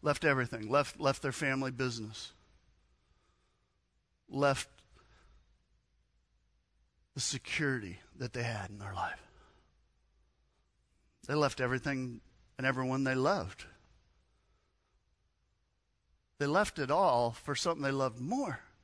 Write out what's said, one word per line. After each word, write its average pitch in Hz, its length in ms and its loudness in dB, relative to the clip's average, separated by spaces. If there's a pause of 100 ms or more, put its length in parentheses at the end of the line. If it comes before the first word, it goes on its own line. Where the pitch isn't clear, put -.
Left 147 240 0
everything. 120 440 2
Left, 139 300 2
left 139 220 2
their 139 100 -2
family 135 400 -2
business. 117 600 -4 (1900)
Left 139 400 2 (2500)
the 135 80 -6
security 127 760 -2 (200)
that 123 160 -6
they 120 100 -4
had 107 260 -4
in 101 80 -14
their 101 160 -10
life. - 300 -6 (2000)
They 135 40 0
left 147 280 2
everything 127 580 -2 (380)
and 131 100 0
everyone 131 380 2
they 131 100 2
loved. 131 480 0 (2750)
They 143 60 0
left 180 320 2
it 139 140 -2
all 131 400 4
for 139 240 -6
something 165 260 -2
they 139 100 0
loved 131 280 0
more. 185 400 -4 (240)